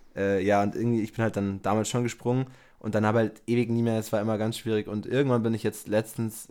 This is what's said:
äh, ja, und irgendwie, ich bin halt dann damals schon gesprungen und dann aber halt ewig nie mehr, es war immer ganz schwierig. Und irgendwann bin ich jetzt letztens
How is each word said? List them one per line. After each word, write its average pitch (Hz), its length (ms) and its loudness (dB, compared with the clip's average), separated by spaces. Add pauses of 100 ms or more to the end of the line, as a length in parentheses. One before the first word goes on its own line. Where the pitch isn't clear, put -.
(160)
äh, 98 260 2
ja, 101 220 4
und 104 120 -2
irgendwie, 117 260 0
ich 104 120 -4
bin 117 100 -2
halt 110 120 0
dann 98 260 -2
damals 107 280 0
schon 123 140 0
gesprungen 123 440 -2 (320)
und 107 160 -6
dann 107 80 2
aber 110 160 4
halt 110 280 0
ewig 117 220 2
nie 117 140 2
mehr, 113 160 2
es 104 140 -4
war 104 80 2
immer 110 160 0
ganz 110 200 -2
schwierig. 107 300 -2
Und 104 180 -6
irgendwann 123 380 2
bin 113 100 0
ich 107 100 -4
jetzt - 260 -6
letztens 110 600 -2